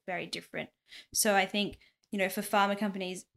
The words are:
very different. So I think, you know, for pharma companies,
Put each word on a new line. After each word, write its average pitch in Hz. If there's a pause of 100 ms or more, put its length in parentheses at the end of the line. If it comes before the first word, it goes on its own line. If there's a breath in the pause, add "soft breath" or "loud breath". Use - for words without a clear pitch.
very 170
different. 165 (440 loud breath)
So 214
I 190
think, 202 (340 soft breath)
you 202
know, 185
for 196
pharma 202
companies, 190 (120)